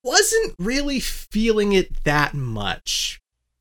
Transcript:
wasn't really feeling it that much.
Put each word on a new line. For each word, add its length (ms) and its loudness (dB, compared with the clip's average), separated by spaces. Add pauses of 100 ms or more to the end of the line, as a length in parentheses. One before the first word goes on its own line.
wasn't 540 2
really 420 -2
feeling 720 0
it 320 2
that 280 2
much. 880 -6 (400)